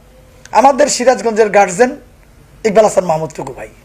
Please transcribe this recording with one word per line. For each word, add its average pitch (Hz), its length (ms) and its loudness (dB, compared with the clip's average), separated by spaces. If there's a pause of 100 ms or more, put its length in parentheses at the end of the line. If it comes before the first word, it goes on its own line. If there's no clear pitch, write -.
(520)
আমাদের 262 360 2
সিরাজগঞ্জের 226 640 0
গার্জিয়ান 202 460 0 (680)
ইকবাল 214 220 2
হাসান 190 200 0
মাহমুদ 160 240 -4
টুকু - 240 -14
ভাই, - 140 -16 (180)